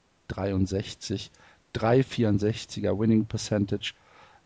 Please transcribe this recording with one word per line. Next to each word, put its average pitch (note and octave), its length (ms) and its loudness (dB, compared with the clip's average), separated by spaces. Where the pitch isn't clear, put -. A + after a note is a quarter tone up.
dreiundsechzig, G2 1040 -4
drei A#2+ 300 4
vierundsechziger G#2 960 0
Winning A2+ 260 4
Percentage, G#2 680 -4